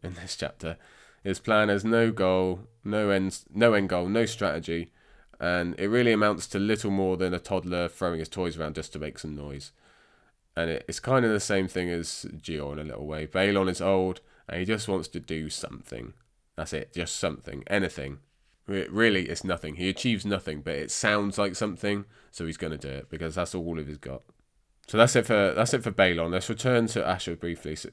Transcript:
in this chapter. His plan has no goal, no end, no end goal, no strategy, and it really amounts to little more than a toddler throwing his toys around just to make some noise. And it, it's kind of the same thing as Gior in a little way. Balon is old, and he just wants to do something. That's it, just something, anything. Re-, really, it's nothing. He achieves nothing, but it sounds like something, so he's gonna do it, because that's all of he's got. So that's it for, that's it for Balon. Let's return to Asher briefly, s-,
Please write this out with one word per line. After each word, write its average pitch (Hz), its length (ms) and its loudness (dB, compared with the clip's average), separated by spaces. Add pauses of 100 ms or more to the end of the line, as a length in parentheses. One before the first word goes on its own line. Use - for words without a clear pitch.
in 90 120 -10
this 85 240 -10
chapter. 82 400 -8 (440)
His 98 180 -2
plan 107 280 6
has 101 160 4
no 113 300 4
goal, 92 560 2 (160)
no 104 240 0
end, 95 340 0 (100)
no 113 200 6
end 98 160 2
goal, 90 180 0
no 110 180 2
strategy, 85 680 -4 (440)
and 87 400 -2
it 101 120 -2
really 117 240 4
amounts 104 340 2
to 101 120 -4
little 107 320 0
more 95 260 2
than 90 160 0
a 90 60 -2
toddler 90 500 -2
throwing 87 300 -2
his 80 100 -6
toys 87 280 -4
around 78 180 -6
just - 180 -8
to 80 60 -10
make 76 200 -8
some 76 160 -8
noise. 71 380 -12 (840)
And 82 140 0
it, 78 180 -4
it's - 120 -6
kind 127 260 4
of 110 60 4
the 104 80 2
same 98 280 2
thing 90 220 -2
as 85 360 -4 (120)
Gior 73 360 -6
in 73 60 -8
a 76 40 -8
little 69 220 -10
way. 78 220 -6
Balon 98 420 4
is 90 120 -2
old, 92 400 2 (260)
and 85 120 -6
he 92 60 -2
just 110 220 -2
wants 92 220 -2
to - 100 -10
do 78 300 -6
something. - 640 -12 (420)
That's 78 180 -8
it, 76 200 -8
just 85 240 -6
something, - 500 -6
anything. 73 520 -2 (460)
Re-, 98 240 -2
really, 101 380 4
it's - 160 -6
nothing. 82 320 -4
He 90 140 0
achieves 104 360 0
nothing, 90 360 -2
but 73 140 -4
it 71 140 -4
sounds 104 480 0
like 101 180 0
something, 101 500 -2 (260)
so - 140 -8
he's 80 120 -6
gonna 78 200 -4
do 71 120 -10
it, 67 200 -10
because 80 260 -6
that's 87 180 -2
all 85 240 -4
of 76 100 -6
he's 76 100 -10
got. 67 260 -12 (640)
So - 100 -4
that's 120 180 8
it 117 100 6
for, 101 280 6
that's 110 200 2
it 123 100 2
for 110 80 -2
Balon. 85 400 4
Let's 92 180 0
return 117 380 2
to 110 200 -2
Asher 90 300 -2
briefly, 82 360 -6
s-, - 200 -10